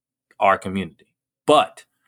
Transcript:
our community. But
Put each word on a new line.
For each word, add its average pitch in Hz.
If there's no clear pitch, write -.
our 98
community. -
But -